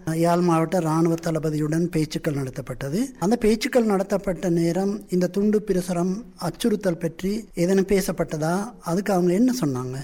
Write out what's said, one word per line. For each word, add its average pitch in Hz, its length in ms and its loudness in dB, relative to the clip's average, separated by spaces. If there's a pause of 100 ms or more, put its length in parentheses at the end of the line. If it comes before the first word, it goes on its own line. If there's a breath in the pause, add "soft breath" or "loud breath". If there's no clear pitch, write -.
(180)
யாழ் 175 280 4
மாவட்ட 165 380 2
ராணுவ 165 360 2
தளபதியுடன் 160 720 -2
பேச்சுக்கள் 151 500 -2
நடத்தப்பட்டது. 139 640 -6 (180)
அந்த 214 180 2
பேச்சுக்கள் 226 540 2
நடத்தப்பட்ட 190 640 0
நேரம் 170 400 2 (140)
இந்த 180 240 0
துண்டு 208 320 2
பிரசுரம் 180 500 0 (280)
அச்சுறுத்தல் 190 600 -2
பற்றி 175 320 -4 (220)
ஏதேனும் 190 360 2
பேசப்பட்டதா? 170 640 0 (300)
அதுக்கு 190 300 0
அவங்க 180 200 4
என்ன 247 220 4
சொன்னாங்க? 127 480 -2